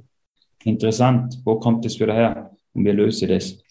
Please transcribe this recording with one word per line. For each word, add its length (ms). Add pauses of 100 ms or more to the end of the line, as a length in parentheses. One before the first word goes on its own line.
(640)
interessant, 800
wo 120
kommt 280
das 160
wieder 140
her? 360 (220)
Und 140
wie 40
löse 360
ich 40
das? 280 (120)